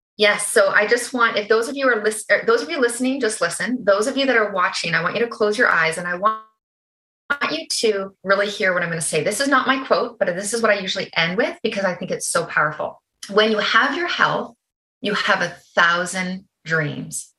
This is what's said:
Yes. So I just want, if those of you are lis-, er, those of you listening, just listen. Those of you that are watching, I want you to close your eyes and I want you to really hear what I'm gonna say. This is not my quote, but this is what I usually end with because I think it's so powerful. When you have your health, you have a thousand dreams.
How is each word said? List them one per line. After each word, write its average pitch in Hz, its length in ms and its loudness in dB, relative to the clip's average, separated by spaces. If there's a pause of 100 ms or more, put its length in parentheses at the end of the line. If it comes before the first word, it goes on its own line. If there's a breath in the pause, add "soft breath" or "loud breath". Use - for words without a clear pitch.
(160)
Yes. 208 300 2
So 196 220 4
I 208 180 2
just 240 260 0
want, 233 260 2
if 208 100 -4
those 226 200 2
of 269 60 -6
you 269 140 0
are 214 160 2
lis-, 214 260 -2
er, 202 160 4
those 240 160 4
of 294 80 -8
you 330 100 -4
listening, 254 400 0
just 214 200 -2
listen. 185 440 -2
Those 202 220 4
of 262 100 -2
you 269 100 2
that 247 100 2
are 208 160 2
watching, 180 420 0
I 160 80 0
want 175 140 -2
you 226 60 0
to 233 60 2
close 208 300 0
your 254 100 4
eyes 160 300 2
and 175 80 -6
I 180 80 -4
want 214 300 -2 (1080)
you 320 160 -6 (140)
to 202 420 0
really 196 260 2
hear 196 240 0
what 175 120 0
I'm 165 60 -4
gonna 165 100 -4
say. 156 240 -2
This 208 160 -2
is 277 80 0
not 262 180 4
my 269 180 0
quote, 226 360 0
but 190 60 2 (100)
this 208 180 -4
is 226 80 0
what 220 80 4
I 202 80 2
usually 190 380 -6
end 170 200 0
with 320 280 -2
because 208 200 -2
I 180 120 0
think 185 160 -8
it's - 160 -4
so 170 180 0
powerful. - 560 -2 (260)
When 214 220 4
you 208 80 2
have 247 380 2
your 349 100 -2
health, 170 480 -2 (460)
you 202 140 -2
have 202 260 0
a 170 160 -4 (180)
thousand 180 680 0 (200)
dreams. 156 760 -4